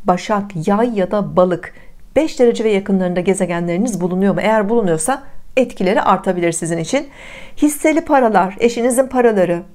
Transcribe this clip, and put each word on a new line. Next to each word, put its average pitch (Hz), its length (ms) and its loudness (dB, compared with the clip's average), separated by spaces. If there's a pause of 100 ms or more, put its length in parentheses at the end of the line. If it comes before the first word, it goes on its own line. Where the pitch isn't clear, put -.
başak, 196 640 -2
yay 214 300 2
ya 185 120 -2
da 185 260 -2
balık, 180 380 0 (420)
beş 302 240 0
derece 233 240 4
ve 220 60 2
yakınlarında 190 500 0
gezegenleriniz 180 800 -2
bulunuyor 180 340 0
mu? 175 60 -2
Eğer 214 280 2
bulunuyorsa 226 540 0 (340)
etkileri 220 460 0
artabilir 180 500 0
sizin 170 260 -4
için. 262 300 -4 (480)
Hisseli 302 440 2
paralar, 220 600 2
eşinizin 240 460 2
paraları 202 560 2 (120)